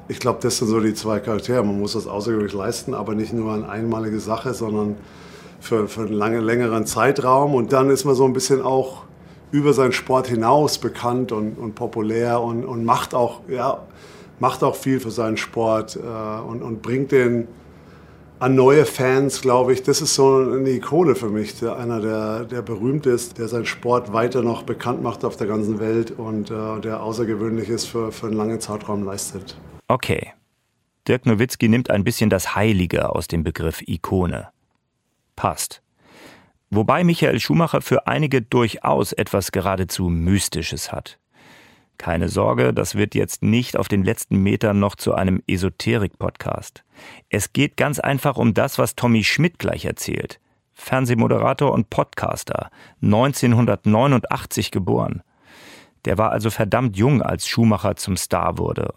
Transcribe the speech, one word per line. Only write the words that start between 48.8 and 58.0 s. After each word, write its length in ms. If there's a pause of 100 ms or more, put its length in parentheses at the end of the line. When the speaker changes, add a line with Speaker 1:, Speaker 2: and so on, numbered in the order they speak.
Speaker 2:
Tommy 300
Schmidt 340
gleich 280
erzählt. 520 (360)
Fernsehmoderator 960
und 160
Podcaster, 840 (300)
neunzehnhundertneunundachtzig 1700
geboren. 520 (840)
Der 140
war 120
also 200
verdammt 480
jung, 240
als 260
Schumacher 480
zum 200